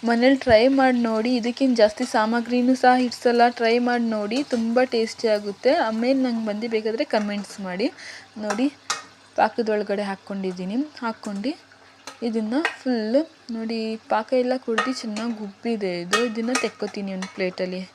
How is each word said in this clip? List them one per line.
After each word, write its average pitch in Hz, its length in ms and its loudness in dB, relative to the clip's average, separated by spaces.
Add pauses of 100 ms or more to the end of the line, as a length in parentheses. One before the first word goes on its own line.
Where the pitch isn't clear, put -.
ಮನೇಲಿ 247 360 6
ಟ್ರೈ 220 160 8 (180)
ಮಾಡಿ 262 300 4
ನೋಡಿ. 220 300 0
ಇದಕ್ಕೇನು 240 420 0
ಜಾಸ್ತಿ 214 320 4
ಸಾಮಗ್ರಿನೂ 240 680 2
ಸಹ 254 100 8 (140)
ಇಡ್ಸಲ್ಲ, 240 420 2 (120)
ಟ್ರೈ 226 140 4 (140)
ಮಾಡಿ 240 180 0 (100)
ನೋಡಿ, 214 220 -2 (140)
ತುಂಬ 233 320 2 (100)
ಟೇಸ್ಟಿ 226 420 0
ಆಗುತ್ತೆ. 208 360 0 (160)
ಆಮೇಲೆ 240 380 0
ನಂಗೆ 226 240 -2
ಬಂದು 214 260 -4
ಬೇಕಾದರೆ 226 300 -2 (100)
ಕಮೆಂಟ್ಸ್ 208 500 -4
ಮಾಡಿ. 185 220 -2 (560)
ನೋಡಿ, 214 240 0 (720)
ಪಾಕದೊಳಗಡೆ 208 720 0
ಹಾಕ್ಕೊಂಡಿದ್ದೀನಿ. 190 680 -6 (240)
ಹಾಕ್ಕೊಂಡು 220 500 -6 (760)
ಇದನ್ನ 220 260 -4 (260)
ಫುಲ್ಲು 233 400 0 (380)
ನೋಡಿ, 226 220 -4 (340)
ಪಾಕ 220 140 -2 (160)
ಎಲ್ಲ 247 100 0 (140)
ಕುಡ್ದು 226 220 -2 (120)
ಚೆನ್ನಾಗಿ 220 360 -6 (100)
ಉಬ್ಬಿದೆ 208 440 -4 (140)
ಇದು. 196 120 0 (120)
ಇದನ್ನ 226 220 -4 (120)
ತೆಕ್ಕೋತೀನಿ 208 540 -6
ಒಂದು 190 180 -8
ಪ್ಲೇಟಲ್ಲಿ 185 460 -4 (120)